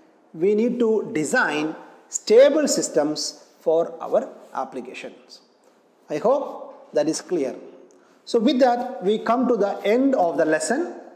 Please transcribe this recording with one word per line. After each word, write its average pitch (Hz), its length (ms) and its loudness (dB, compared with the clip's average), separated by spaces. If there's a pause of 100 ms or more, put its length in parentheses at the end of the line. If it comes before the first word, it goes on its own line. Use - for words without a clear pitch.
(340)
we 190 220 2
need 240 240 0
to 202 340 0
design 156 640 -2 (320)
stable 277 640 4
systems - 760 -2 (160)
for 165 420 0
our - 280 -2 (240)
applications. 127 880 -12 (680)
I 147 100 -4
hope - 760 -4
that 151 160 2
is 156 120 -4
clear. 139 340 -4 (720)
So 240 140 0
with 247 200 2
that, 247 440 2
we 208 140 2
come 240 300 0
to 240 100 2
the 202 260 -2
end 254 320 2
of 170 220 0
the 160 80 2
lesson. 226 560 -2 (140)